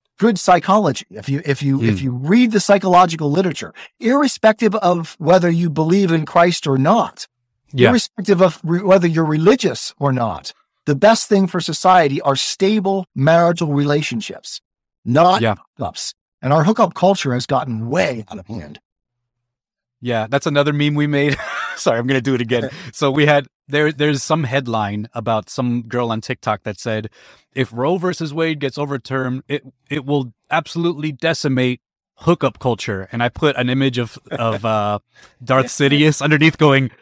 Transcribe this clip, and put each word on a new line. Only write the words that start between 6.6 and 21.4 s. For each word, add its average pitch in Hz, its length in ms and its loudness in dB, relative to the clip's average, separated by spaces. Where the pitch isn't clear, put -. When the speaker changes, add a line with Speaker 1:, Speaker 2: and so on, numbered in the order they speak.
Speaker 1:
or 135 100 2
not, 175 480 0
Speaker 2:
Yeah. 123 180 4
Speaker 1:
irrespective 196 500 0
of 185 220 2
re-, 175 200 -2
whether 185 260 4
you're 165 160 0
religious 156 720 0
or 139 140 0
not, 113 400 -4
the 147 120 0
best 214 320 4
thing 196 180 2
for 175 140 -4
society 165 600 2
are 139 140 2
stable 196 800 -2
marital 170 580 2
relationships, 143 880 -4
not 170 360 4
Speaker 2:
Yeah. 113 140 0
Speaker 1:
hookups. - 340 -10
And 131 100 -2
our 156 120 4
hookup 214 300 2
culture 180 400 0
has 127 120 -4
gotten 123 420 -2
way 175 400 -2
out 220 120 -14
of 131 80 -20
hand. 78 320 -16
Speaker 2:
Yeah, 117 280 -2
that's 139 180 -2
another 143 260 2
meme 147 220 0
we 147 120 0
made. 143 300 0